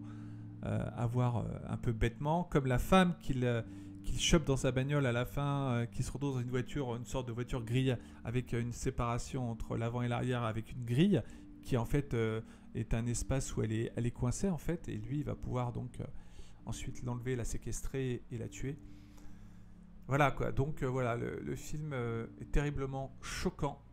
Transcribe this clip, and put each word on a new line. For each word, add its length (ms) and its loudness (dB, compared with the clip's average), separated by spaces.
euh, 320 0
avoir, 420 2
euh, 60 0
un 100 -2
peu 140 2
bêtement, 520 0
comme 240 2
la 100 4
femme 420 8
qu'il, 260 2
euh, 180 2
qu'il 160 2
chope 260 6
dans 120 4
sa 140 4
bagnole 360 4
à 40 4
la 140 2
fin, 460 0
euh, 160 2
qui 160 -2
se 80 -4
retrouve 240 -2
dans 60 0
une 100 -4
voiture, 440 0
une 100 -6
sorte 220 -2
de 40 -4
voiture 320 -2
grille 340 4
avec, 300 -2
euh, 80 2
une 100 -2
séparation 760 -2
entre 260 -4
l'avant 280 0
et 40 2
l'arrière 360 0
avec 280 -2
une 140 -6
grille, 380 6
qui 140 2
en 80 2
fait, 280 2
euh, 280 2
est 180 -2
un 140 2
espace 480 0
où 80 2
elle 80 0
est, 240 0
elle 100 0
est 60 2
coincée 400 0
en 80 -2
fait, 280 -2
et 100 -4
lui 200 -4
il 60 0
va 100 -2
pouvoir 380 -2
donc, 280 -6
euh, 60 -4
ensuite 340 -6
l'enlever, 340 -2
la 100 0
séquestrer 840 -2
et 80 -6
la 100 -4
tuer. 300 -6
Voilà 220 8
quoi, 220 2
donc, 320 0
euh, 40 2
voilà, 280 2
le, 240 -2
le 160 -4
film, 380 -6
euh, 340 -2
est 120 -12
terriblement 720 0
choquant 600 -2